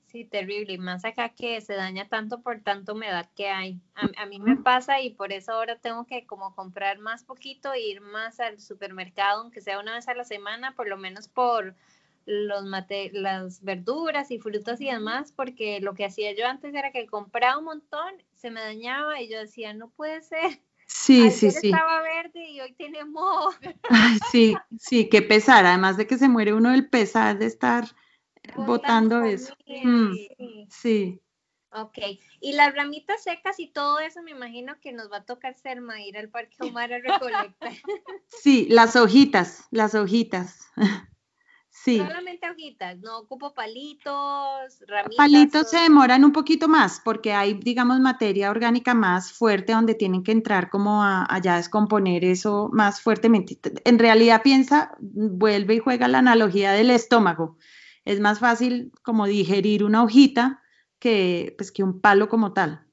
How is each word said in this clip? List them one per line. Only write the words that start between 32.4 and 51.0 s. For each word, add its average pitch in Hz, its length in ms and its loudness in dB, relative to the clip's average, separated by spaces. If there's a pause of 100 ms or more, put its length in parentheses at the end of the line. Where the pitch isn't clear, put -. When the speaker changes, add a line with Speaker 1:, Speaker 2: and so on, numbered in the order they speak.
Speaker 1:
y 277 120 -10
las 294 220 2
ramitas 302 480 -8
secas 370 360 -10
y 311 120 -14
todo 294 280 -4
eso, 320 240 -12
me 320 80 -20
imagino 254 500 -16
que 277 100 -18
nos 220 200 -18
va 208 60 -14
a 202 80 -16
tocar, 254 320 -14
Selma, 247 440 -16
ir 202 160 -18
al 214 120 -16
Parque 233 340 -16
Omar 240 300 -10
a 247 60 -10
recolectar. 311 720 -6
<laughs> - 560 -16
Speaker 2:
Sí, 262 420 2
las 226 260 6
hojitas, 220 760 4
las 214 240 -2
hojitas. 202 640 -2 (160)
<laughs> 202 420 -4 (560)
Sí. 233 260 0
Speaker 1:
Solamente 349 500 -8
hojitas, 226 500 -16
no 226 200 -16
ocupo 269 340 -16
palitos, 277 1300 -10
ramitas, 208 300 -4
Speaker 2:
Palitos 294 520 6
se 330 80 0
Speaker 1:
o 339 60 4
Speaker 2:
demoran 269 400 8
un 294 80 10
poquito 311 360 0
más, 269 360 2
porque 214 300 -4
hay, 202 220 0
digamos, 247 440 0
materia 208 520 0
orgánica 240 420 0
más 185 380 0
fuerte 208 420 0
donde 226 220 4
tienen 185 280 -2
que 214 80 -2
entrar 214 380 0
como 208 340 0